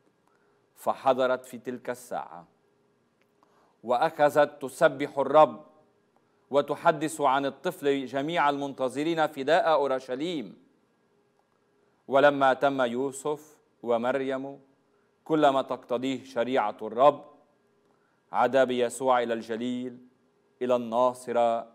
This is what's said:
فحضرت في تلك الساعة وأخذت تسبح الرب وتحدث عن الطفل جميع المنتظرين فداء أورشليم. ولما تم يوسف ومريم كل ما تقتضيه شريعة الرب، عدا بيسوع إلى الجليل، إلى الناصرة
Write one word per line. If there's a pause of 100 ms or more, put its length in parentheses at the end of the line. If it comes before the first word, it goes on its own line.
(760)
فحضرت
في
تلك
الساعة (1400)
وأخذت
تسبح
الرب (840)
وتحدث
عن
الطفل
جميع
المنتظرين
فداء
أورشليم. (1400)
ولما
تم
يوسف (260)
ومريم (640)
كل
ما
تقتضيه
شريعة
الرب، (1040)
عدا
بيسوع
إلى
الجليل، (640)
إلى
الناصرة